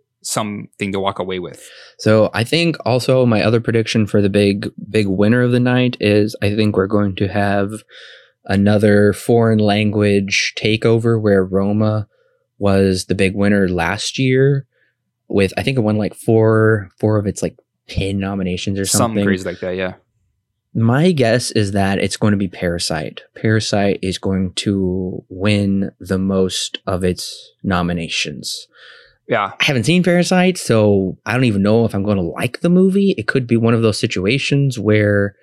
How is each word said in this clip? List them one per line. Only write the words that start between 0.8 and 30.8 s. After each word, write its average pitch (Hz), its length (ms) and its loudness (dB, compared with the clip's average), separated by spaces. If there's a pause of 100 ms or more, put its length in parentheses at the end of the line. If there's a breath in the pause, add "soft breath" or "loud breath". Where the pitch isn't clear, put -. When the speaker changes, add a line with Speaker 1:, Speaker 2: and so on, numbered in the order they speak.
Speaker 1:
to 98 80 -4
walk 95 200 -4
away 92 180 -6
with. 87 260 -12 (360 loud breath)
Speaker 2:
So 110 340 2
I 107 100 -2
think 165 420 -2
also 127 420 2
my 110 160 2
other 113 180 2
prediction 113 460 0
for 104 140 0
the 101 80 2
big, 101 420 0 (180)
big 107 180 0
winner 104 340 2
of 123 100 2
the 123 80 2
night 123 400 0
is 104 420 2
I 104 140 0
think 107 200 0
we're 98 120 2
going 104 300 0
to 101 100 -2
have 101 560 -2 (600 loud breath)
another 104 680 4
foreign 113 460 2
language 104 1000 0
takeover 113 640 2
where 98 240 4
Roma 104 640 0 (500)
was 98 480 2
the 90 100 -2
big 98 200 0
winner 101 320 2
last 90 500 -4
year 135 480 2 (640)
with, 98 300 0
I 95 60 -4
think 131 140 -2
it 120 40 2
won, 107 160 0
like, 104 180 -4
four, 110 720 2 (100)
four 107 180 2
of 101 100 -2
its, 90 160 -6
like, - 140 -6 (300)
ten 98 320 -4
nominations 98 600 -4
or 95 60 -2
Speaker 1:
Something 202 140 0 (180)
Speaker 2:
something. 101 80 0
Speaker 1:
crazy 95 180 0
like 90 160 -8
that, 92 160 -6
yeah. 92 180 -6 (840)
Speaker 2:
My 131 340 2
guess 123 400 0
is 104 200 0
that 98 280 0
it's - 180 -4
going 107 140 0
to 98 60 0
be 98 120 -2
Parasite. 85 720 -6 (120)
Parasite 107 680 0
is 92 160 -4
going 95 380 -2
to 95 720 -4
win 98 720 -2
the 95 180 -4
most 95 680 -2
of 92 180 -4
its - 480 -6 (120)
nominations. 85 1040 -6 (600 loud breath)
Speaker 1:
Yeah. 104 320 -2
Speaker 2:
I - 40 -2
haven't 127 220 0
seen 175 180 2
Parasite, 180 540 2
so 101 680 2